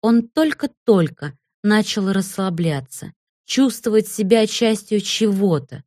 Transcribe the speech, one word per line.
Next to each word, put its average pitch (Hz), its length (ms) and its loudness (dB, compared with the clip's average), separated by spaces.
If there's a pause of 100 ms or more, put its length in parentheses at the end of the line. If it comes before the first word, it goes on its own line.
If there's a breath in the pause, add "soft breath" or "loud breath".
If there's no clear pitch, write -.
Он 233 260 2
только-только 208 1080 -2 (280)
начал 208 480 0
расслабляться, 175 1000 -4 (340)
чувствовать 220 640 0
себя 214 380 2
частью 220 540 -2
чего-то. 190 880 -2